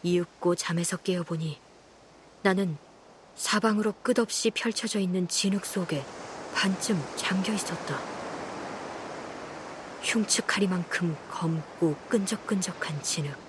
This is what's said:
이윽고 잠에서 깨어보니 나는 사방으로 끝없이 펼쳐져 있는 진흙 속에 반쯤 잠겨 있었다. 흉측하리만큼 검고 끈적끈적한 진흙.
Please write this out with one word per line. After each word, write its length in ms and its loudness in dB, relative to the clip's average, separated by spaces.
이윽고 520 2
잠에서 420 0
깨어보니 640 -2
나는 340 4
사방으로 640 2
끝없이 480 4
펼쳐져 480 -2
있는 300 2
진흙 360 2
속에 400 -2
반쯤 480 2
잠겨 360 0
있었다. 460 -2
흉측하리만큼 1120 2
검고 680 0
끈적끈적한 960 -2
진흙. 340 -2